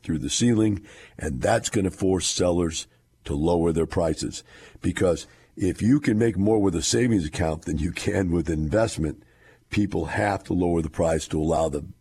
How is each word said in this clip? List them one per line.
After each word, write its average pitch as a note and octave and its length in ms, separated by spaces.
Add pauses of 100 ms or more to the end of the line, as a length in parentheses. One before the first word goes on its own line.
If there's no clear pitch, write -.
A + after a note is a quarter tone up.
through D#2+ 160
the C2 100
ceiling, G#2+ 560 (320)
and B1+ 240
that's - 280
gonna F#2+ 200
force F#2 380
sellers F2 580 (400)
to D#2 80
lower E2+ 380
their D#2+ 160
prices. - 560 (380)
Because F2 440 (320)
if F2+ 240
you C3 180
can A2+ 180
make A2+ 200
more G#2+ 220
with G2 160
a F2 60
savings A2+ 440
account D#2+ 380
than D#2+ 160
you E2 120
can F#2+ 400
with E2+ 180
investment, D#2 760 (460)
people F#2 360
have G2+ 400
to - 80
lower F2 280
the D#2 80
price E2 380
to D#2+ 140
allow D#2+ 260
the D2 160 (180)